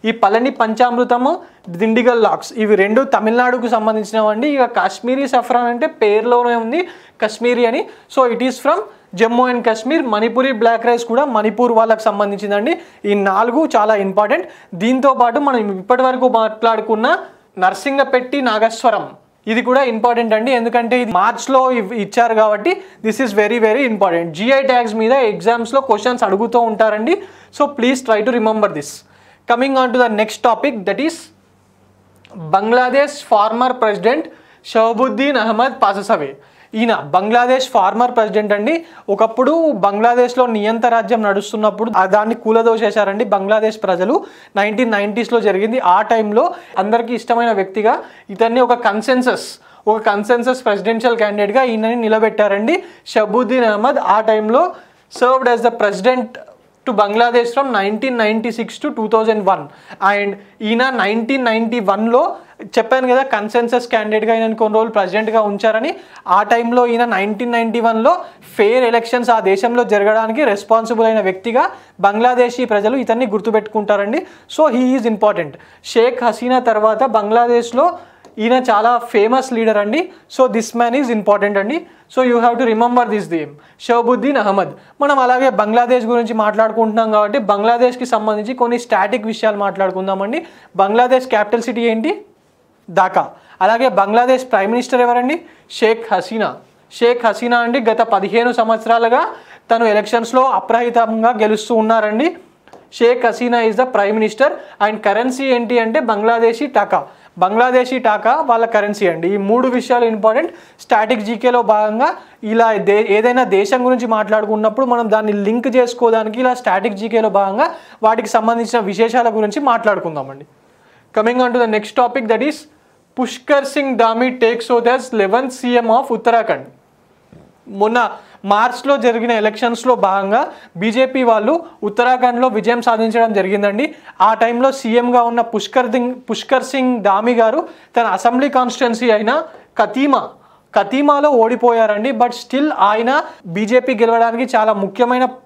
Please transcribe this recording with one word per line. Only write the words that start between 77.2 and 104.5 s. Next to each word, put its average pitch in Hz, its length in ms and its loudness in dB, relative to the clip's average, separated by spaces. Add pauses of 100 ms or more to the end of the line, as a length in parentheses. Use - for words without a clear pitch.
ఈయన 240 140 2 (120)
చాలా 214 220 4 (220)
ఫేమస్ 233 420 2
లీడర్ 220 300 0
అండి. 254 160 -2 (340)
So 262 80 4 (120)
this 226 120 -2 (140)
man 233 200 0
is 254 60 -2 (120)
important 202 420 0
అండి. 269 180 -4 (340)
So 254 160 0
you 240 140 2
have 240 180 2
to 262 80 2
remember 240 420 2
this 202 220 -2
name, 147 180 -6 (320)
షహబుద్దీన్ 240 580 0
అహ్మద్. 196 300 0 (300)
మనం 285 240 2
అలాగే 254 240 2 (100)
బంగ్లాదేశ్ 233 520 2
గురించి 233 220 0 (120)
మాట్లాడుకుంటున్నాం 220 720 0
కాబట్టి 208 240 2 (120)
బంగ్లాదేశ్కి 240 640 0
సంబంధించి 214 460 -2
కొన్ని 240 240 0
స్టాటిక్ 208 460 -2
విషయాలు 214 340 -2
మాట్లాడుకుందామండి. 190 720 -4 (420)
బంగ్లాదేశ్ 247 520 2
క్యాపిటల్ 214 340 0
సిటీ 233 240 -4
ఏంటి? 226 200 -2 (840)
ఢాకా. 185 260 2 (400)
అలాగే 233 240 2 (120)
బంగ్లాదేశ్ 247 520 2
ప్రైమ్ 202 240 0
మినిస్టర్ 247 300 0
ఎవరండి? 247 300 0 (420)
షేక్ 226 260 0 (100)
హసీనా. 196 360 -4 (500)
షేక్ 240 280 2
హసీనా 240 380 0
అండి, 240 140 -2 (100)
గత 226 120 0 (140)
పదిహేను 214 440 0
సంవత్సరాలుగా 226 600 2 (500)
తను 233 220 2
ఎలక్షన్స్లో 233 500 0 (160)
అప్రహితంగా 226 720 0 (120)
గెలుస్తూ 214 400 -2
ఉన్నారండి. 220 460 0 (680)
షేక్ 247 280 4
హసీనా 240 320 0 (100)
is 208 120 -2
the 254 140 2
prime 202 240 2
minister. 220 320 0 (340)